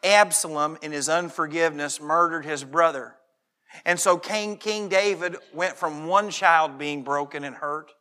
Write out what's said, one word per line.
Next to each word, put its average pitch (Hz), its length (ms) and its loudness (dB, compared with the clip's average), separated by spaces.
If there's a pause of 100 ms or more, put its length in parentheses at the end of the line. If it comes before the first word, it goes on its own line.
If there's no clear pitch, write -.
Absalom, 160 800 2
in 156 80 -8
his 143 180 -4
unforgiveness, 156 920 -2
murdered 160 440 2
his 147 200 -6
brother. 139 540 0 (640)
And 175 160 2
so 180 160 4
King, 208 400 -4
King 214 320 -4
David 185 480 0 (160)
went 170 240 -2
from 156 300 -6
one 196 240 2
child 160 460 2
being 147 280 -6
broken 143 400 -4
and 127 120 -10
hurt 151 440 -8